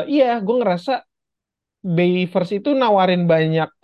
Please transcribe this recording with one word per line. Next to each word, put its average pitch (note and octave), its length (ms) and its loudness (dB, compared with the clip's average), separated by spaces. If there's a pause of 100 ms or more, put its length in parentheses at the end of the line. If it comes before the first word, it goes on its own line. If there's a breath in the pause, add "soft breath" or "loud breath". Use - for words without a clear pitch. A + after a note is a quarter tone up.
(120)
iya, C#4 140 2 (200)
gue A3 140 0
ngerasa F#3 320 -2 (1040)
Bayverse F3+ 640 0
itu G3+ 100 -4 (120)
nawarin F#3 420 2 (100)
banyak D#3+ 360 0 (140)